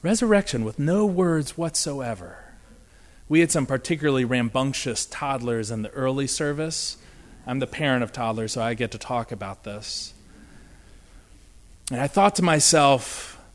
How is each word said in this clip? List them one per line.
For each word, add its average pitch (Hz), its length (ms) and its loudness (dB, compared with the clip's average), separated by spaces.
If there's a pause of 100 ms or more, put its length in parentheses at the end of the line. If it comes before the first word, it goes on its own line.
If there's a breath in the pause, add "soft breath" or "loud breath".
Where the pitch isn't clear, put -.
Resurrection 202 640 2
with 107 140 -6
no 180 260 2
words 175 540 0
whatsoever. 127 960 -6 (720 soft breath)
We 160 120 6
had 165 100 4
some 139 160 0
particularly 139 580 0
rambunctious 123 800 -2
toddlers 120 640 -4
in 110 140 -4
the 107 80 -8
early 135 340 -2
service. 151 720 -4 (480 loud breath)
I'm 127 140 -2
the 135 80 -2
parent 131 360 0
of 104 80 -4
toddlers, 113 420 -4
so 117 100 -2
I 117 100 0
get 113 180 -4
to 110 60 -12
talk 120 340 -6
about 98 320 -10
this. - 520 -10 (1800 soft breath)
And 123 100 -2
I 139 60 0
thought 202 300 4
to 180 40 0
myself 151 1000 4 (160)